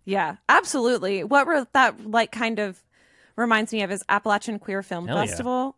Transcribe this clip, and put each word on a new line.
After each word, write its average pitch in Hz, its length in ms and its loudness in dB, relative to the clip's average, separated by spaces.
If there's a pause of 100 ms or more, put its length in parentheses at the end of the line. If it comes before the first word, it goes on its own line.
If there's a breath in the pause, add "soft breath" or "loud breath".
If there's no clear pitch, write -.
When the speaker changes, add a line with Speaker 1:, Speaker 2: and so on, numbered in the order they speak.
Speaker 1:
yeah, 190 320 -2 (120)
absolutely. 233 760 2
What 277 220 4
re-, 302 180 0 (100)
that, 220 360 2
like, 226 220 0
kind 226 260 -4
of 202 240 -6 (540 soft breath)
reminds 220 360 2
me 214 100 -2
of 190 80 -4
is 196 180 -6
Appalachian 202 500 0
Queer 196 240 -6
Film 175 240 -8
Speaker 2:
Hell 165 120 -2
yeah. 214 80 0
Speaker 1:
Festival. 254 520 -4